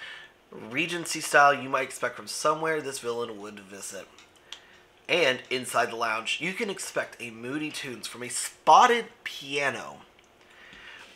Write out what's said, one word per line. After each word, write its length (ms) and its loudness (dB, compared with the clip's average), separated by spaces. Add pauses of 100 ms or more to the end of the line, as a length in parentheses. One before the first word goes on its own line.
(520)
Regency 680 -4
style 320 8
you 160 -6
might 140 0
expect 300 -6
from 120 -14
somewhere 560 0
this 160 -8
villain 420 -6
would 180 -14
visit. 480 -14 (1040)
And 400 4
inside 420 0
the 60 -8
lounge, 460 -2
you 100 -4
can 160 -4
expect 540 -6
a 80 -10
Moody 400 -6
Tunes 360 -10
from 160 -12
a 60 -10
spotted 800 6 (180)
piano, 800 -4 (1120)